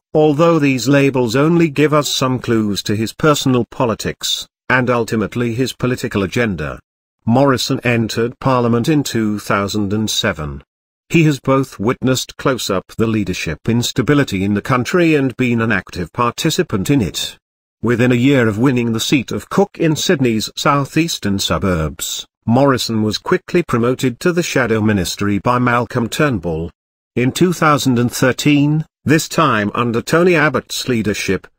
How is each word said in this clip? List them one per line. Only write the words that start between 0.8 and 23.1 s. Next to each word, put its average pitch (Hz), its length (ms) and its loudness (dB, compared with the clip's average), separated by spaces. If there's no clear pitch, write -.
labels 135 480 2
only 165 320 4
give 143 240 2
us 147 160 2
some 127 300 -2
clues 110 440 -2
to 110 100 -2
his 107 200 -4
personal 139 580 2
politics, - 760 -4
and 123 220 2
ultimately 117 640 -2
his 123 180 -2
political 123 520 -2
agenda. 85 540 -2
Morrison 131 600 2
entered 117 540 -2
Parliament 120 500 0
in 151 120 2
two 110 380 -2
thousand 101 540 -2
and 107 160 -2
seven. 76 520 -4
He 170 160 4
has 147 160 2
both 135 400 -2
witnessed 123 560 -2
close-up 107 480 -4
the 113 100 0
leadership 92 520 -4
instability 120 760 0
in 101 120 0
the 101 60 0
country 156 540 0
and 135 220 -2
been 120 240 0
an 113 100 0
active 90 400 -6
participant 120 800 -2
in 143 120 4
it. - 360 -6
Within 120 280 2
a 127 40 4
year 131 180 4
of 104 120 -2
winning 120 340 2
the 113 60 -2
seat 127 320 -2
of 107 180 -8
Cook - 300 -2
in 160 160 2
Sydney's 123 600 0
southeastern 143 840 -2
suburbs, 82 880 -4
Morrison 120 560 2
was 107 160 -2